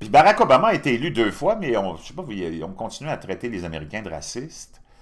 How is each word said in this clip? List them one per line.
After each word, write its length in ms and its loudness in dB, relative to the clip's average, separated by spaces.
puis 80 -12
Barack 320 8
Obama 300 6
a 40 4
été 200 0
élu 180 -2
deux 180 2
fois, 240 0
mais 220 -2
on, 220 -2
je 80 -18
sais 80 -18
pas, 140 -10
ils 360 -8
ont 80 -10
continué 400 -10
à 40 -6
traiter 320 -8
les 160 -8
Américains 380 -10
de 80 -10
racistes. 720 -14